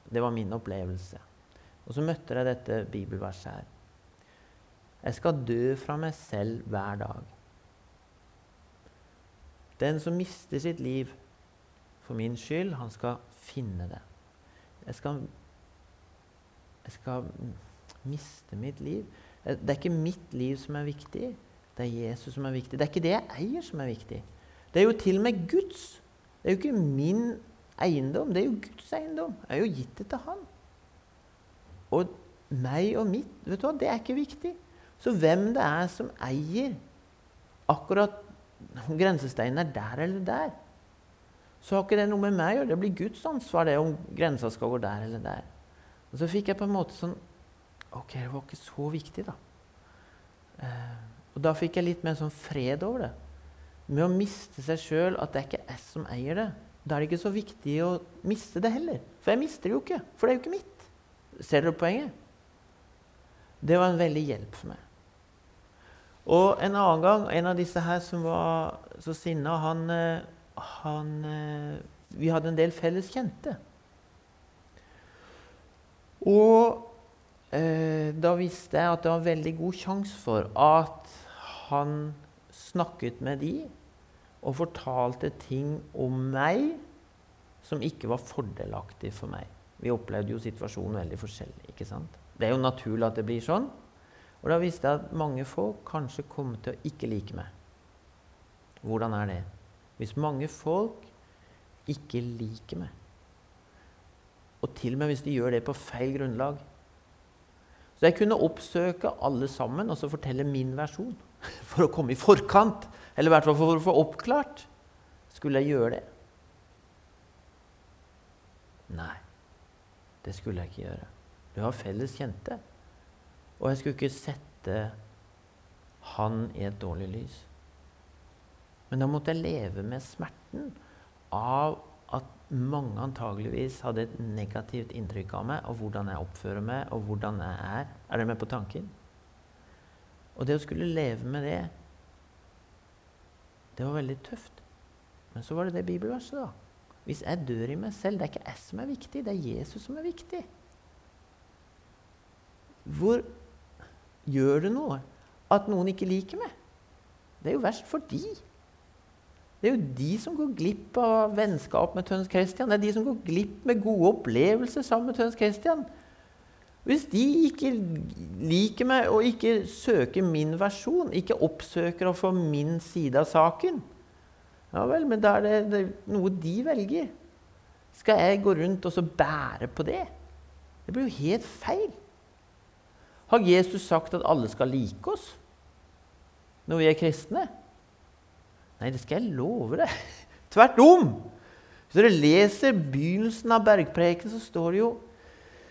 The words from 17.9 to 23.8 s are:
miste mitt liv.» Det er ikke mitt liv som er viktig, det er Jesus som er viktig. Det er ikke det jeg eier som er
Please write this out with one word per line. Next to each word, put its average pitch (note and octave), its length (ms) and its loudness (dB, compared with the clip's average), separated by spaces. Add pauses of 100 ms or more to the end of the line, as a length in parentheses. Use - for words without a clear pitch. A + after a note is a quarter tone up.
miste - 560 -12
mitt C#3+ 240 -10
liv.» F#3+ 240 -6 (400)
Det C3+ 240 -2
er C#3 80 0
ikke F3 160 -2
mitt E3 400 -4
liv B2+ 240 -4
som D3 160 -10
er D3 140 -6
viktig, D3 400 -8 (480)
det B2 80 -6
er A#2+ 80 -4 (160)
Jesus B2+ 260 -10
som C#3 140 -6
er C3 80 -4
viktig. B2+ 220 -6
Det D3 40 0
er D3 80 0
ikke E3 140 -2
det E3+ 80 2
jeg - 240 -2
eier A#3+ 260 -6
som - 160 -10
er C3 140 -4